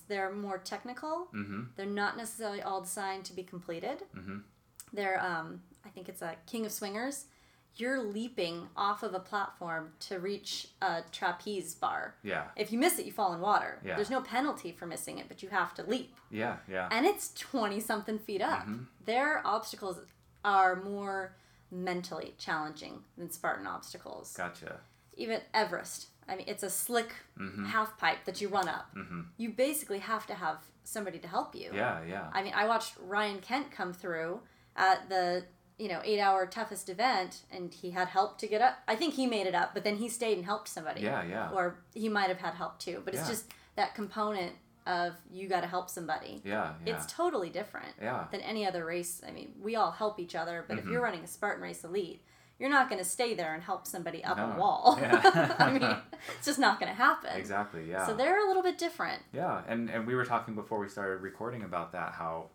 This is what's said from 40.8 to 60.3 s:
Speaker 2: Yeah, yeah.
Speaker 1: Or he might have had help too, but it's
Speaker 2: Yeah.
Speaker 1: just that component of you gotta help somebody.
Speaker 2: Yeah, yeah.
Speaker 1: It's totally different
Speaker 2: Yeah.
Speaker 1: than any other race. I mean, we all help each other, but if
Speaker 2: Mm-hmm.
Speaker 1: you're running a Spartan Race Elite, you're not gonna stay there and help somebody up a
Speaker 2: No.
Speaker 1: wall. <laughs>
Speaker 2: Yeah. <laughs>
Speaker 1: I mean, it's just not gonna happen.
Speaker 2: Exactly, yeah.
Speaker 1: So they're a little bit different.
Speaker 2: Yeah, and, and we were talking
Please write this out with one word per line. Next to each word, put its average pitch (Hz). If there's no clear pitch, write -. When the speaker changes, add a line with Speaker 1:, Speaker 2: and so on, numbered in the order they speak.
Speaker 2:
Yeah, 117
yeah. 90
Speaker 1:
Or 180
he 220
might 202
have 180
had 170
help 170
too, 180
but 190
it's 160
Speaker 2:
Yeah. 185
Speaker 1:
just 226
that -
component 208
of 175
you 190
gotta 175
help 180
somebody. -
Speaker 2:
Yeah, 98
yeah. 226
Speaker 1:
It's -
totally 294
different -
Speaker 2:
Yeah. 110
Speaker 1:
than 196
any 214
other 175
race. 175
I -
mean, -
we 220
all 185
help 208
each 170
other, 170
but -
if -
Speaker 2:
Mm-hmm. 190
Speaker 1:
you're 240
running 190
a 170
Spartan 190
Race 170
Elite, 175
you're 262
not 262
gonna 190
stay 240
there 165
and 170
help 190
somebody 170
up -
a 220
Speaker 2:
No. 214
Speaker 1:
wall. 370
<laughs> 269
Speaker 2:
Yeah. 330
<laughs> -
Speaker 1:
I 262
mean, 262
it's -
just 285
not 240
gonna 185
happen. 277
Speaker 2:
Exactly, 160
yeah. 92
Speaker 1:
So 220
they're 349
a 403
little 381
bit 359
different. 180
Speaker 2:
Yeah, 139
and, 117
and 113
we 123
were 127
talking 117